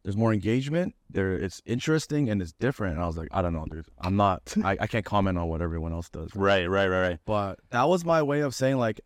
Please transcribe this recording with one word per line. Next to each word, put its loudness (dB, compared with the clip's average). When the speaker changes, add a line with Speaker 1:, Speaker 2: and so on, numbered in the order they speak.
Speaker 1:
There's -4
more 4
engagement. 0
There, 0
it's -4
interesting 0
and 0
it's -8
different. -2
And -2
I 0
was -4
like, -6
"I 0
don't 0
know, -4
dude. -12
I'm 0
not, 2
Speaker 2:
<laughs> 2
Speaker 1:
I, 0
I 0
can't -2
comment 2
on -2
what -2
everyone -4
else -8
does." -12
Speaker 2:
Right, 4
right, 2
right, 2
right. -4
Speaker 1:
But -2
that 0
was 2
my 4
way 0
of -2
saying, 2
like, 0